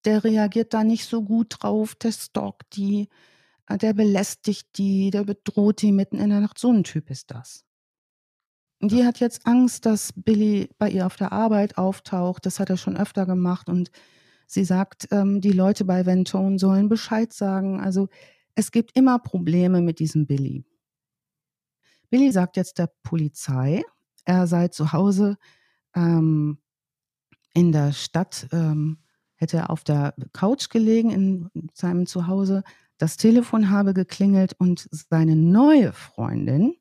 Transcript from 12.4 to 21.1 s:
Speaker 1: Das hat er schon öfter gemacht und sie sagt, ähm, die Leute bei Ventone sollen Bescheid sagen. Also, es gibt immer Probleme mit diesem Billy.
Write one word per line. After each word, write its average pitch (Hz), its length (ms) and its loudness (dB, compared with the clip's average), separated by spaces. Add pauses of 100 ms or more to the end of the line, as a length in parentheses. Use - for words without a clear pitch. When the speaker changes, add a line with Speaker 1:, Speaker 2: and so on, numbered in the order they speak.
Speaker 1:
Das 185 140 -6
hat 196 100 -4
er 185 80 0
schon 185 180 -6
öfter 196 300 -4
gemacht 180 420 -2
und 175 240 -4 (560)
sie 190 160 -2
sagt, 185 480 -4
ähm, 196 300 0
die 202 100 2
Leute 190 340 2
bei 185 200 0
Ventone 190 540 0
sollen 190 300 2
Bescheid 226 440 -2
sagen. 190 460 -4
Also, 196 300 -2 (460)
es - 160 -4
gibt 226 240 -2
immer 262 240 4
Probleme 180 640 0
mit 170 180 -2
diesem 156 280 0
Billy. 135 380 -4 (1400)